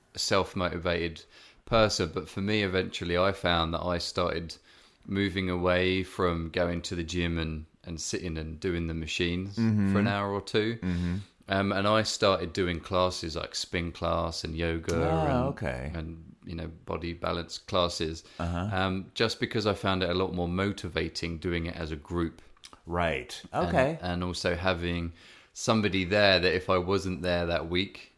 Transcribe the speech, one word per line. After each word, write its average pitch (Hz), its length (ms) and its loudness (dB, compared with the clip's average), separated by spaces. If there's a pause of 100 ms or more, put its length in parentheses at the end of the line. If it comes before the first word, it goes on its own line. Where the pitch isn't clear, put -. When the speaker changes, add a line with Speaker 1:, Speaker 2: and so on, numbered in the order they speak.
(160)
Speaker 1:
a - 40 -12
self-motivated 87 1040 0 (420)
person, 107 480 4
but 90 140 -4
for - 140 -6
me, 104 220 2
eventually, 90 540 0
I 95 160 4
found 85 420 2
that 80 80 -2
I 87 160 0
started 85 560 -2 (500)
moving 95 460 0
away 90 520 4
from 85 460 0
going 87 320 0
to - 140 -6
the 87 80 -4
gym 85 340 0
and, 80 280 -4 (200)
and 82 160 -10
sitting 82 360 -4
and 78 220 -8
doing 85 280 -2
the 80 80 -4
machines 87 640 -2
Speaker 2:
Mm-hmm. 107 360 4
Speaker 1:
for 98 60 4
an 101 80 4
hour 101 240 0
or 101 100 0
two. 110 400 0
Speaker 2:
Mm-hmm. 87 340 0 (340)
Speaker 1:
Um, 98 220 2
and 98 160 2
I 110 160 4
started 92 500 2
doing 87 260 0
classes 90 560 0
like - 200 -6
spin 87 360 -2
class 82 520 -2
and 80 120 -4
yoga 82 540 0
Speaker 2:
Ah, 160 160 2
Speaker 1:
and, 127 240 2
Speaker 2:
okay. 67 460 -4
Speaker 1:
and, 82 280 -8 (220)
you - 100 -8
know, 82 120 -6 (180)
body 85 280 -4
balance 85 440 -4
classes, 85 680 0 (160)
Speaker 2:
Uh-huh. 87 380 -2
Speaker 1:
um, 95 360 0
just 117 260 0
because 113 260 -2
I 104 80 4
found 95 300 0
it 87 60 0
a 87 40 0
lot 90 200 0
more 87 160 0
motivating 85 880 -2
doing 85 300 -2
it 85 80 -8
as 80 160 -6
a 80 40 -6
group. 85 460 -4 (440)
Speaker 2:
Right. 82 560 -2 (120)
Speaker 1:
And, 165 140 0
Speaker 2:
Okay. 156 340 2
Speaker 1:
and 90 220 -2
also 90 320 0
having 87 580 0 (400)
somebody 101 520 2
there 98 340 6
that 87 140 4
if 92 160 -2
I 92 80 6
wasn't 90 440 0
there 87 240 2
that 82 240 -2
week, 92 480 -4